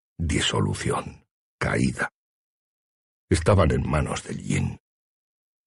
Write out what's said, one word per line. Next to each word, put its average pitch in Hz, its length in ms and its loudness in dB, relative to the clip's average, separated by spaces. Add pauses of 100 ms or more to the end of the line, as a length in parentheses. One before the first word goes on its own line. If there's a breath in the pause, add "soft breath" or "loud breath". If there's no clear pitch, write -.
(200)
disolución, - 1040 -2 (340)
caída. 60 540 0 (1160)
Estaban 92 400 4
en 64 180 0
manos - 340 -2
del - 200 -10
Yin. 50 360 -2 (880)